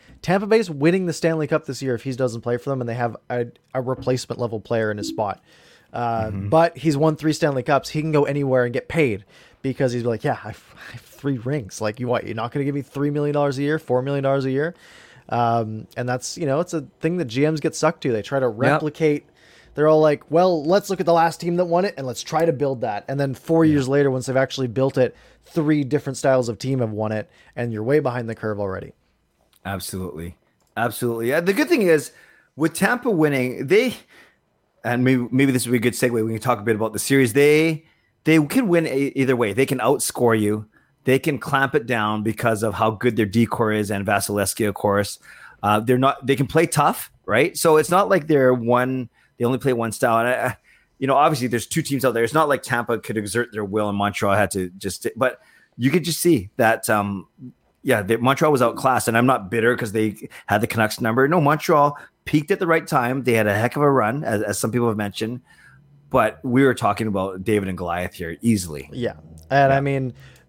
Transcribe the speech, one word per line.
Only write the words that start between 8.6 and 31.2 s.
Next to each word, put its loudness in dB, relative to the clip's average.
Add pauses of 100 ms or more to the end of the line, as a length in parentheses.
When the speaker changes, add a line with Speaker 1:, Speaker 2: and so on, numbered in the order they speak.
Speaker 1:
and -4
get -4
paid 0 (360)
because -2
he's -4
like, -2
"Yeah, -2 (100)
I -12
have, -18 (240)
I -18
have -16
three -6
rings. -8
Like, -4
you -6
what? 0
You're -6
not -6
gonna -4
give -2
me -6
three -4
million -2
dollars 0
a -2
year, 0
four 0
million -4
dollars 0
a -2
year?" -2 (560)
Um, -2
and -6
that's, -6
you -4
know, 0
it's -6
a -4 (180)
thing -2
that -2
G -4
Ms -2
get -4
sucked 0
to. 0
They -2
try -4
to 0
Speaker 2:
Yep. -2
Speaker 1:
replicate. 0 (480)
They're 2
all 6
like, 2
"Well, 2
let's 2
look -4
at -2
the 4
last 2
team -2
that 2
won 0
it -4
and -8
let's -8
try 0
to 2
build -2
that." -6
And -4
then -2
four 2
Speaker 2:
Yeah. 4
Speaker 1:
years 0
later, 2
once -4
they've -2
actually 0
built -2
it, 2 (280)
three 0
different -4
styles 2
of -6
team -2
have -2
won -4
it, -6 (280)
and -6
you're -6
way 2
behind -2
the -8
curve -4
already. -6 (720)
Speaker 2:
Absolutely. -8 (400)
Absolutely. -2